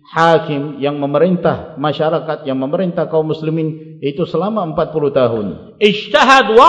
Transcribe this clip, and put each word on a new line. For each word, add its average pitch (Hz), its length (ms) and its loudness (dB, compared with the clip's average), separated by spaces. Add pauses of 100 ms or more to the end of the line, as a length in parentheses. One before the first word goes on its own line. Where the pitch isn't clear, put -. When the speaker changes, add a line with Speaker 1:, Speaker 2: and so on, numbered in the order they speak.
(120)
Speaker 1:
hakim 151 720 0
yang 143 160 -2
memerintah 147 800 0
masyarakat, 151 640 -4
yang 131 160 -6
memerintah 170 480 -4
kaum 156 240 -2
muslimin, 156 720 -6
itu 143 240 -4
selama 190 400 -4
empat 160 240 -4
puluh 147 240 -2
tahun. 113 640 -2
Speaker 2:
Ijtahad 240 720 4
wa 247 180 8